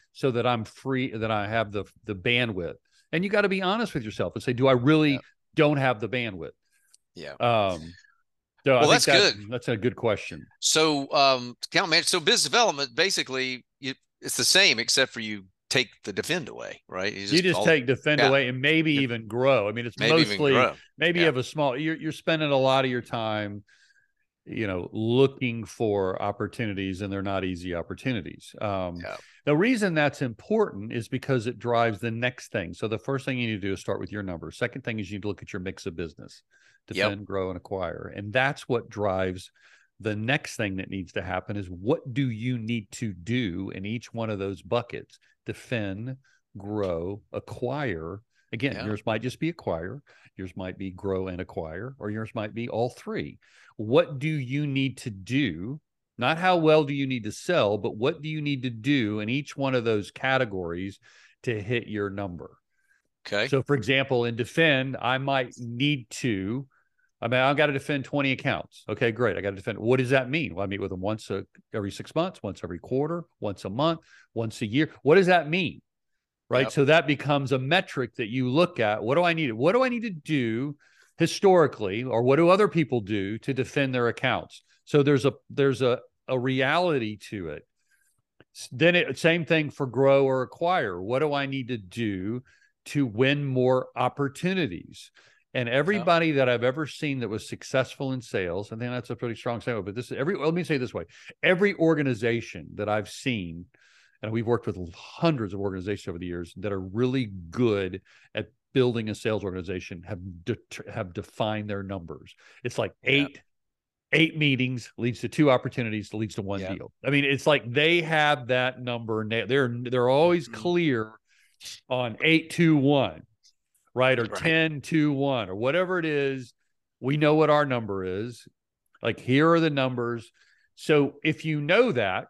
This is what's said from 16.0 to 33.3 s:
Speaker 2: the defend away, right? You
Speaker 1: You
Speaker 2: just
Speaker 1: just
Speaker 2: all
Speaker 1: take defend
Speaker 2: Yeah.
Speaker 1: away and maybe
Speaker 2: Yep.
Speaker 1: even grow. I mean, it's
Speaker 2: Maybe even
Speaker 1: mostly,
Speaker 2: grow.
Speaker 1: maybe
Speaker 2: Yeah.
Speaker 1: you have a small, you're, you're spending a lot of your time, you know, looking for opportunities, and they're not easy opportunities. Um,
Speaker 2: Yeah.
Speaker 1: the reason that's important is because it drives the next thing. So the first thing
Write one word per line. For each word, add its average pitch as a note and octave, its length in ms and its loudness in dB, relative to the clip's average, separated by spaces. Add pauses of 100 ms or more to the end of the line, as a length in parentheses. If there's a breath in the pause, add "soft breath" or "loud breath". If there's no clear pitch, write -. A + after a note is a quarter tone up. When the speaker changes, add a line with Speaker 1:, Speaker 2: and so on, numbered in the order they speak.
Speaker 2:
the G#2 100 -8
defend C3+ 360 -4
away, A1+ 400 -12
right? F#2+ 240 -4
You G2 80 -10
Speaker 1:
You G2 80 -8
Speaker 2:
just D#3+ 160 2
Speaker 1:
just F3+ 160 0
Speaker 2:
all G#3 40 0
Speaker 1:
take D3+ 220 4
defend D3 340 0
Speaker 2:
Yeah. - 80 6
Speaker 1:
away C3+ 200 2
and B2+ 120 -4
maybe D#3 340 2
Speaker 2:
Yep. C#3 100 2
Speaker 1:
even A#2 240 -6
grow. A#2+ 400 2
I G#2+ 40 -2
mean, A#2 140 -6
it's G#2+ 100 -10
Speaker 2:
Maybe C#3 260 4
even G3 80 2
Speaker 1:
mostly, D#3 240 2
Speaker 2:
grow. B2+ 200 4 (240 loud breath)
Speaker 1:
maybe E3+ 220 2
Speaker 2:
Yeah. - 20 4
Speaker 1:
you E3+ 40 6
have C3+ 100 4
a B2+ 80 -2
small, C#3+ 340 -2
you're, D#3 160 -4
you're D3+ 160 -8
spending D#3 400 -2
a C#3 60 4
lot C3 280 4
of C3 60 0
your B2 120 -2
time, G#2+ 600 -4 (800 soft breath)
you A2 220 -6
know, F#2 260 -4
looking A#2 720 2
for G2+ 560 -2
opportunities, G2+ 800 -4
and G2 100 -6
they're G2 100 -4
not F#2+ 220 -2
easy F2+ 300 -4
opportunities. E2+ 840 -6
Um, F#2 420 -4
Speaker 2:
Yeah. G1+ 140 -10 (280 loud breath)
Speaker 1:
the D3 120 4
reason G#3 380 2
that's D3 280 0
important A#2 720 -2
is A#2 160 -4
because B2+ 380 -2
it A#2 120 -4
drives A#2 420 2
the A#2 100 -4
next A#2+ 420 -4
thing. F2 220 -4
So - 140 -6
the G#2+ 100 -2
first C3+ 260 -6
thing C3 140 -4